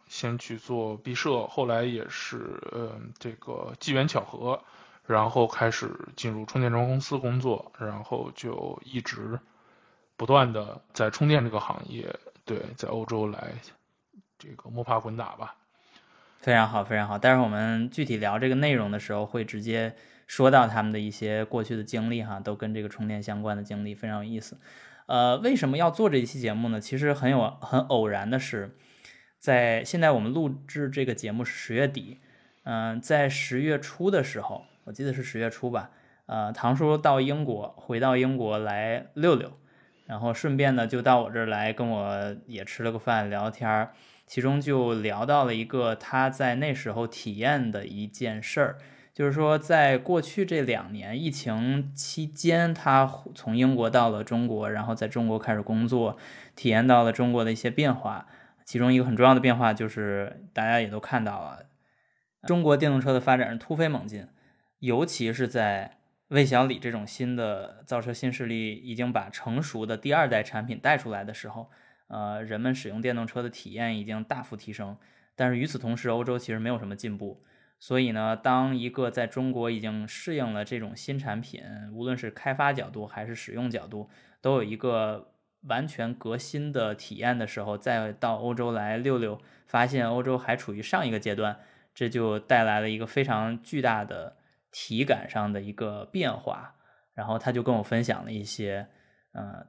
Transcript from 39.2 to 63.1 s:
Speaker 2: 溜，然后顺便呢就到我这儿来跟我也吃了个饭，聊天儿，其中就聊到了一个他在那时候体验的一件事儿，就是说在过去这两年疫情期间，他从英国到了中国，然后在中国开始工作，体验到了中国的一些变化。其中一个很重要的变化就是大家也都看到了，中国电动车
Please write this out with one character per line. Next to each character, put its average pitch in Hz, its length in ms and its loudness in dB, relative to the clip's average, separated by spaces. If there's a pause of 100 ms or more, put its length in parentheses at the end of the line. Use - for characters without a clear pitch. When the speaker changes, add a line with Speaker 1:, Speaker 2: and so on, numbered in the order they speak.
Speaker 2:
溜， - 180 -2 (520)
然 107 140 -8
后 117 140 0
顺 139 220 0
便 139 200 4
呢 117 100 2
就 120 160 0
到 123 200 6
我 110 100 -2
这 117 80 -2
儿 113 60 0
来 107 280 0
跟 120 140 -2
我 101 480 -2 (100)
也 104 200 -12
吃 - 180 -8
了 117 80 0
个 113 80 -4
饭， 110 300 0
聊 104 200 -2
天 113 200 -4
儿， 110 240 0 (320)
其 - 160 -4
中 139 180 2
就 131 340 2
聊 107 320 0
到 143 200 6
了 117 100 0
一 113 80 -2
个 113 320 0
他 131 340 2
在 131 260 0
那 139 180 0
时 123 180 -6
候 117 160 -2
体 107 300 -8
验 123 340 0
的 101 140 -6
一 104 200 -8
件 107 380 -6
事 - 160 -2
儿， 139 180 2 (360)
就 147 120 -2
是 139 60 2
说 151 260 4
在 147 400 6
过 160 240 0
去 - 240 -2
这 170 160 0
两 113 300 -2
年 104 280 -6
疫 160 120 -2
情 131 640 -2
期 - 320 -6
间， 170 460 2
他 135 360 6 (240)
从 113 220 -4
英 127 180 6
国 117 160 2
到 117 200 6
了 107 140 -2
中 117 220 -2
国， 107 240 -2
然 107 140 -2
后 113 100 -2
在 110 140 -2
中 117 220 0
国 110 100 2
开 110 160 0
始 104 60 0
工 113 260 0
作， 117 300 2 (380)
体 - 120 -2
验 113 180 6
到 123 180 10
了 113 100 4
中 123 180 2
国 120 140 2
的 113 60 0
一 113 40 -2
些 117 160 -2
变 131 240 2
化。 - 320 -8 (380)
其 - 120 -4
中 123 160 6
一 127 40 8
个 127 80 4
很 123 100 0
重 120 100 8
要 131 80 12
的 127 60 8
变 123 180 4
化 117 160 4
就 110 140 -2
是 101 560 -4 (100)
大 110 120 0
家 117 160 4
也 107 60 -2
都 107 120 -6
看 117 240 -2
到 101 160 -4
了， 71 260 -12 (800)
中 175 160 2
国 151 140 6
电 143 160 4
动 135 80 4
车 135 140 2